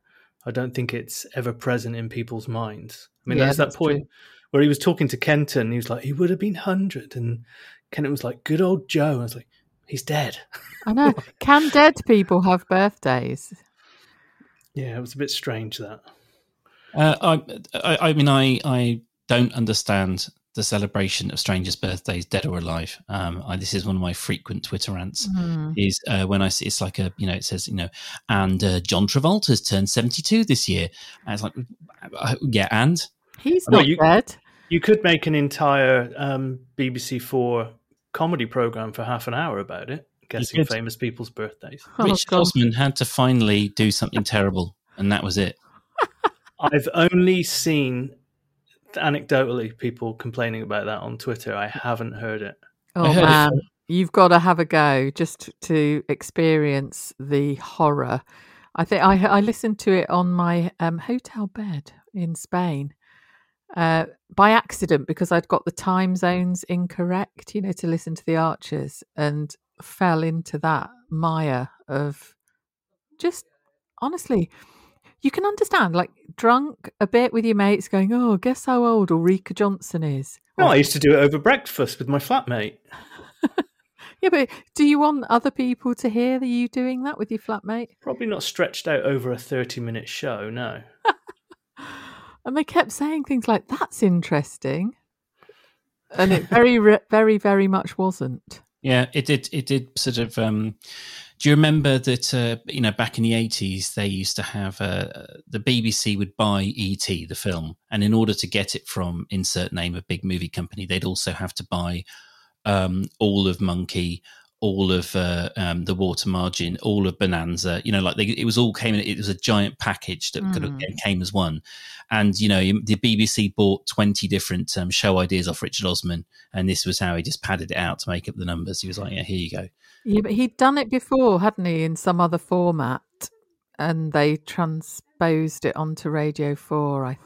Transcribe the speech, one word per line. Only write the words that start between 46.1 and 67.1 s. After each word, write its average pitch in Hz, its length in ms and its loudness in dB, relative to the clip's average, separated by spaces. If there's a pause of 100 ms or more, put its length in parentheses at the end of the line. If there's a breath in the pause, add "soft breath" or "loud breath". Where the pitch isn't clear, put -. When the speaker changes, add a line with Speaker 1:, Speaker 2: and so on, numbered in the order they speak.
Speaker 1:
I've 147 360 0
only 180 480 4
seen, 135 720 -2 (800)
anecdotally, 135 840 0
people 117 360 -6
complaining 113 500 -6
about 104 220 -4
that 107 160 -6
on 117 160 -10
Twitter. 113 380 -6
I 101 120 -4
haven't 117 460 -6
heard 110 280 -8
it. 101 140 -12 (400)
Speaker 2:
Oh, 175 100 0
Speaker 3:
I 151 80 6
heard 175 100 6
it 160 40 6
Speaker 2:
man. 151 220 6
Speaker 3:
from 143 100 0 (300)
Speaker 2:
You've 175 220 0
gotta 175 280 8
have 170 200 2
a 165 60 2
go 139 460 2
just - 380 -6 (120)
to 151 480 0
experience 151 1120 0
the 139 360 0
horror. 143 640 0 (540 soft breath)
I 165 80 0
think 185 200 0
I, 190 220 6
I 202 160 6
listened 220 380 -2
to 202 140 2
it 185 160 2
on 180 220 2
my, 175 480 0
um, 165 180 -2
hotel 226 500 -6
bed 185 440 -8 (220)
in 170 220 -4
Spain, 156 580 -4 (800 soft breath)
uh, 165 300 2 (300)
by 208 160 8
accident 175 560 2
because 170 240 -2
I'd 170 160 2
got - 180 0
the 170 60 -6
time 185 440 0
zones 180 500 0
incorrect, 180 920 -4